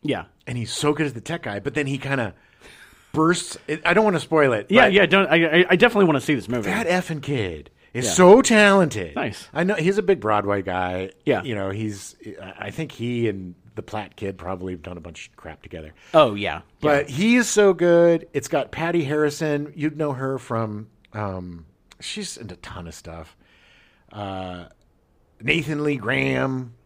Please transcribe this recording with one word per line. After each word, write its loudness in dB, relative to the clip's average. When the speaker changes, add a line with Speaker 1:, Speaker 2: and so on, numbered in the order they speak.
Speaker 1:
Yeah. -4
Speaker 2:
And -8
he's -6
so 0
good -2
as -4
the -12
tech -10
guy, -6
but -8
then -2
he -6
kinda -4
bursts. 0
It, -6
I 4
don't 4
wanna 2
spoil 4
it, -2
Speaker 1:
Yeah, 6
Speaker 2:
but 4
Speaker 1:
yeah. 4
Don't, 4
I, 4
I, 6
I 4
definitely 4
wanna 4
see 0
this -6
movie. -4
Speaker 2:
that -2
effing -2
kid -6
is -4
Speaker 1:
Yeah. -2
Speaker 2:
so 10
talented. 4
Speaker 1:
Nice. -8
Speaker 2:
I 0
know 0
he's 0
a -2
big 0
Broadway 0
guy. -4
Speaker 1:
Yeah. 0
Speaker 2:
You -6
know, -6
he's, -8
I -10
think -10
he -4
and -8
the -10
Platt -12
kid -8
probably -8
have -16
done -14
a -16
bunch -18
of -20
crap -18
together. -16
Speaker 1:
Oh, 4
yeah. -6
Speaker 2:
But 2
Speaker 1:
Yeah. -10
Speaker 2:
he 2
is 2
so 6
good. 4
It's -4
got -2
Patty -2
Harrison. -2
You'd -4
know -2
her -4
from, -6
um, -8
she's -12
in -16
a -16
ton -16
of -16
stuff. -18
Uh, -10
Nathan -4
Lee -2
Graham -4